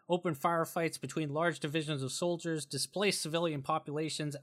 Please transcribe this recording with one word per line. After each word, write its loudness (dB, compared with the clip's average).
open 2
firefights 2
between -4
large 2
divisions 0
of -2
soldiers, -2
displaced 0
civilian 0
populations, -2